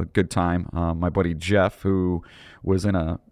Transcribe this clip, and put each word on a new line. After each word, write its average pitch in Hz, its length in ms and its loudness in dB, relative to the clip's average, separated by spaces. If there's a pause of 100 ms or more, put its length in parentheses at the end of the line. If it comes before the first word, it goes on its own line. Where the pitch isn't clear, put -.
a 82 40 -4
good 92 240 0
time. 87 420 -2
Um, 85 280 -2
my 87 100 0
buddy 87 240 0
Jeff, 92 480 0
who 90 400 0 (400)
was 92 240 0
in 101 80 2
a 85 260 -2 (120)